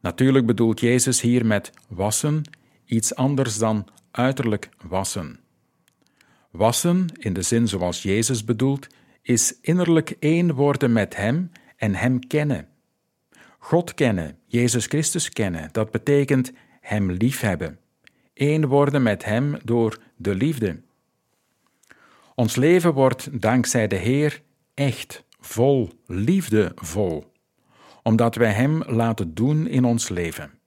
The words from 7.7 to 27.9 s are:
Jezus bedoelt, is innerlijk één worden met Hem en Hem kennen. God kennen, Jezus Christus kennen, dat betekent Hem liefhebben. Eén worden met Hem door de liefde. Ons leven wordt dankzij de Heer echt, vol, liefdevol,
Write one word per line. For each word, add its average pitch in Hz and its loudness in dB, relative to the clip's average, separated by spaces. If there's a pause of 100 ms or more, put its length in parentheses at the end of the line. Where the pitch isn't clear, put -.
Jezus 110 0
bedoelt, 131 -2 (340)
is - 0
innerlijk 165 2
één 165 2
worden 135 2
met 104 0
Hem 147 -2 (240)
en 101 -2
Hem 127 -2
kennen. 147 -2 (920)
God 170 -2
kennen, 92 -2
Jezus 120 0
Christus 156 -4
kennen, 87 -6
dat 107 -4
betekent 139 2 (300)
Hem 101 -2
liefhebben. 92 -2 (540)
Eén 151 0
worden 143 4
met 104 0
Hem 127 -2
door 117 0 (160)
de 98 -4
liefde. 110 -2 (1500)
Ons 117 0
leven 165 4
wordt 131 0
dankzij 117 2
de 98 -2
Heer 135 0 (320)
echt, - -4 (160)
vol, 127 0 (160)
liefdevol, 98 -2 (720)